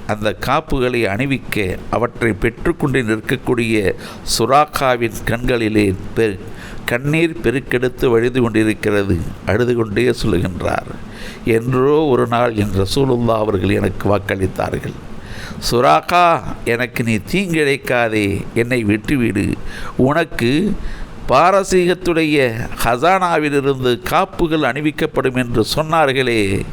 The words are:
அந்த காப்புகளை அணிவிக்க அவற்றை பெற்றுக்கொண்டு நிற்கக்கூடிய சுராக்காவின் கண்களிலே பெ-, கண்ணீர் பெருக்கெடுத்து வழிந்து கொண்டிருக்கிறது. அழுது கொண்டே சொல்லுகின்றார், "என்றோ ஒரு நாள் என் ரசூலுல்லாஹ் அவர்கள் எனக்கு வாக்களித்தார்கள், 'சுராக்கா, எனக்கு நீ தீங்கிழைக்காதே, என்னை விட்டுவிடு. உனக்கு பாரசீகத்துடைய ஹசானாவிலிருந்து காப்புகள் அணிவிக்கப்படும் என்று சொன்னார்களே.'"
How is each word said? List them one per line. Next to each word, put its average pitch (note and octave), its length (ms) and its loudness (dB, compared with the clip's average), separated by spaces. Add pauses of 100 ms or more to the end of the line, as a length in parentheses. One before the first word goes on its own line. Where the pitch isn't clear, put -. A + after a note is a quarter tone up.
அந்த G#2 340 -2
காப்புகளை B2+ 680 0
அணிவிக்க G#2 720 -2 (120)
அவற்றை A2+ 420 0
பெற்றுக்கொண்டு C3 680 -2
நிற்கக்கூடிய A2+ 920 0 (460)
சுராக்காவின் B2 880 0
கண்களிலே A#2 680 2 (220)
பெ-, G#2+ 220 0 (460)
கண்ணீர் D3+ 580 0
பெருக்கெடுத்து B2+ 640 0
வழிந்து B2 360 4
கொண்டிருக்கிறது. G#2 760 2 (280)
அழுது A#2+ 280 2
கொண்டே A#2 380 0 (120)
சொல்லுகின்றார், F#2 680 -2 (540)
"என்றோ B2+ 600 2
ஒரு B2 220 2
நாள் A#2 280 2
என் G2+ 180 0
ரசூலுல்லாஹ் A#2 640 2
அவர்கள் G#2 320 0
எனக்கு G2+ 480 0
வாக்களித்தார்கள், G2 760 -4 (760)
'சுராக்கா, D#3 680 4 (240)
எனக்கு A#2+ 400 -2
நீ A2+ 120 0
தீங்கிழைக்காதே, B2 1300 0 (100)
என்னை A#2+ 280 0
விட்டுவிடு. G#2+ 720 0 (420)
உனக்கு D3 760 2 (560)
பாரசீகத்துடைய E3+ 1300 4 (300)
ஹசானாவிலிருந்து C#3 1160 2
காப்புகள் D#3+ 600 0
அணிவிக்கப்படும் C#3 760 -2
என்று A#2+ 380 0
சொன்னார்களே.'" C3 880 2 (100)